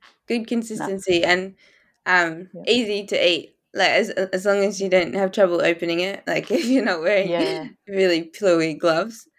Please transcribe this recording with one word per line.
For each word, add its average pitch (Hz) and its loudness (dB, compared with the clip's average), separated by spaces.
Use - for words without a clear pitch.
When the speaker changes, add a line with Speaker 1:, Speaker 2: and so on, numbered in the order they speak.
Speaker 1:
Good 233 -2
Speaker 2:
No. 226 -10
Speaker 1:
consistency 196 -2
and, 185 0
um, 180 0
Speaker 2:
Yep. 175 -16
Speaker 1:
easy 208 0
to 180 2
eat. - -2
Like, 180 2
as, 196 2
as 190 -4
long 202 2
as 196 -2
you 196 -2
don't 180 2
have 190 0
trouble 175 2
opening 170 0
it, 196 -6
like, 160 -4
<laughs> 233 2
if 330 -4
you're 247 2
not 180 -2
wearing 190 0
Speaker 2:
Yeah. 330 -2
Speaker 1:
really 185 2
pillowy 165 0
gloves. 175 -2